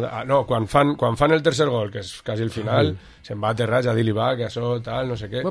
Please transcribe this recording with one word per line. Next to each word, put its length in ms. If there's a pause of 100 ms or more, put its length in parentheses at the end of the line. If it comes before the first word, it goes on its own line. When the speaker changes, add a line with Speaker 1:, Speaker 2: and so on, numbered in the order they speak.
Speaker 1:
ah, 180
no, 220
quan 240
fan, 260
quan 220
fan 160
el 80
tercer 320
gol, 160
que 160
és 160
quasi 240
el 80
final, 400
Speaker 2:
Ujú. 320
Speaker 1:
se'n 160
va 160
Terrats 320
a 80
dir-li, 160
va, 140 (100)
que 80
això, 300 (100)
tal, 240
no 80
sé 80
què. 140
Speaker 2:
Bueno, 120